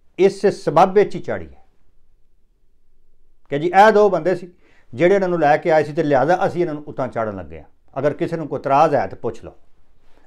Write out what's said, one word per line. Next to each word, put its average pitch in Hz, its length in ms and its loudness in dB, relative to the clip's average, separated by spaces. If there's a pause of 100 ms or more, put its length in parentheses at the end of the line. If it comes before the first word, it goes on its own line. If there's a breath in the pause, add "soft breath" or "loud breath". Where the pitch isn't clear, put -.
(180)
ਇਸੇ 196 320 2
ਸਬੱਬ 170 440 2
ਵਿੱਚ 196 220 2
ਹੀ 165 40 -10
ਚਾੜੀਏ 90 360 -10 (1900)
ਕਿ 139 80 -2
ਜੀ 160 100 -2
ਇਹ 196 240 8
ਦੋ 208 180 4
ਬੰਦੇ 175 240 -2
ਸੀ 180 160 -10 (400)
ਜਿਹੜੇ 170 240 2
ਇਹਨਾਂ 190 140 0
ਨੂੰ 175 120 -2
ਲੈ 147 160 4
ਕੇ 156 140 -2
ਆਏ 156 140 2
ਸੀ 147 80 -12
ਤੇ 156 100 -2
ਲਿਹਾਜ਼ਾ 147 440 0
ਅਸੀਂ 175 140 -4
ਇਹਨਾਂ 165 140 -4
ਨੂੰ 151 120 -12
ਉਤਾਂ 139 220 -8
ਚਾੜਨ 110 280 -6
ਲੱਗੇ 80 220 -14
ਹਾਂ। - 400 -20
ਅਗਰ 139 140 0
ਕਿਸੇ 165 240 -4
ਨੂੰ 160 120 -8
ਕੋਈ 139 100 -6
ਇਤਰਾਜ਼ 143 360 2
ਹੈ 110 120 0
ਤਾਂ - 120 -12
ਪੁੱਛ - 260 -10
ਲਓ। 80 100 -18 (720)